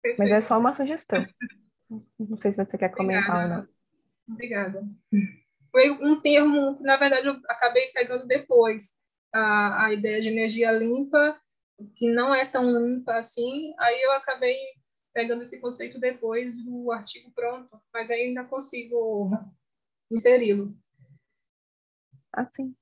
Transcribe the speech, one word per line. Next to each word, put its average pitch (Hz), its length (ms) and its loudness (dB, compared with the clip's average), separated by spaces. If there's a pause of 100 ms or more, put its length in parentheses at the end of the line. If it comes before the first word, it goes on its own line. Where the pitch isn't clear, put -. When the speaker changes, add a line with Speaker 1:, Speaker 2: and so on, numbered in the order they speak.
Speaker 1:
Mas 240 100 -2
é - 20 -4
Speaker 2:
Perfeito. 208 300 4
Speaker 1:
só 220 140 2
uma 240 140 2
sugestão. - 520 -4 (920)
Não 214 180 -6
sei 202 140 -2
se 196 120 -4
você 196 140 -8
quer 185 120 0
comentar 190 400 -2
ou 175 140 0
Speaker 2:
Obrigada. 170 240 -4 (600)
Speaker 1:
não. 226 60 -12
Speaker 2:
Obrigada. 202 500 -8 (880)
Foi 277 200 6
um 294 280 2
termo 294 580 4
que, - 60 -14
na 269 140 4
verdade, 269 300 4
eu 277 80 0 (140)
acabei 240 440 2
pegando 247 340 -2
depois, 240 760 2 (320)
a, 214 520 2
a 214 80 0
ideia 214 280 -2
de 220 80 -2
energia 226 420 0
limpa, 277 680 2 (560)
que 233 160 0
não 247 220 2
é 262 120 2
tão 254 240 0
limpa 240 440 0
assim, 254 680 -6
aí 240 220 2
eu 262 100 2
acabei 262 440 0 (580)
pegando 233 280 -4
esse 254 180 -14
conceito 240 400 -10
depois 240 640 -4
do 240 280 -8
artigo 226 420 -10
pronto, 247 460 -8 (140)
mas 226 160 -8
ainda 247 340 -4
consigo 233 880 -6 (800)
inseri-lo. 220 640 2 (1600)
Speaker 1:
Ah, - 140 -6
sim. 262 360 -12